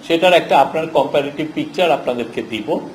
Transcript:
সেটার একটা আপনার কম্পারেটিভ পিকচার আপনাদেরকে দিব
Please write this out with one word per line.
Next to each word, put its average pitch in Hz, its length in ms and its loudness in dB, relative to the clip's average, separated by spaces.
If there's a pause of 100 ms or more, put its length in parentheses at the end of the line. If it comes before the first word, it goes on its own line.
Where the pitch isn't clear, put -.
সেটার 175 260 4
একটা 151 260 4
আপনার 160 280 0
কম্পারেটিভ 147 680 -2
পিকচার 165 360 -2
আপনাদেরকে 123 500 -4
দিব 107 380 -4 (160)